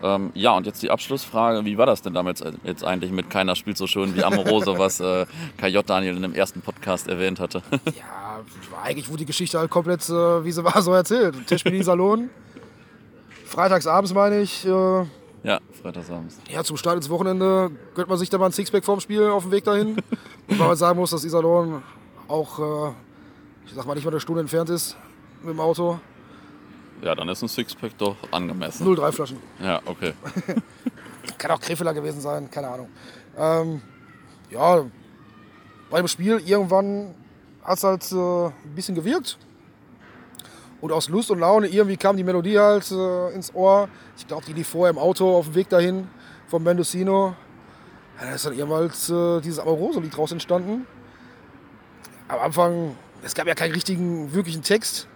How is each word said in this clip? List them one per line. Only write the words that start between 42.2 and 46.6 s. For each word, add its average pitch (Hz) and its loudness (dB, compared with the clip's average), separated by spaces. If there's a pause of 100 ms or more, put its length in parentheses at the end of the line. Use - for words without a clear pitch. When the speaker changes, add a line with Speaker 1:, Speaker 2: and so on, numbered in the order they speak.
Speaker 2:
Melodie 180 2
halt, 208 6
äh, 180 -2
ins 185 -12
Ohr. 196 4 (280)
Ich - -20
glaub, 151 -8
die 156 -14
lief 156 -6
vorher 175 4
im 160 0
Auto 185 4
auf 170 4
dem 156 -6
Weg 185 2
dahin 185 2 (400)
vom 165 0